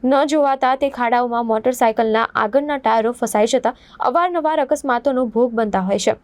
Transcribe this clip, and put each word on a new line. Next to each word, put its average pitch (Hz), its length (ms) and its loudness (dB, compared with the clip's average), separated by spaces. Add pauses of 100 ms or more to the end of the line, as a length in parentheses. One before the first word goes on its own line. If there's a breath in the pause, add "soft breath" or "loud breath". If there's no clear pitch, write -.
ન 262 220 2
જોવાતા 269 500 0
તે 277 140 -2
ખાડાઓમાં 240 560 -2
મોટરસાયકલના 226 880 0
આગળના 277 420 0
ટાયરો 226 340 0
ફસાઈ 214 340 0
જતા 254 300 0 (240 loud breath)
અવારનવાર 320 600 0
અકસ્માતોનો 269 680 0
ભોગ 233 280 0
બનતા 214 260 0
હોય 196 200 -2
છે. 214 240 0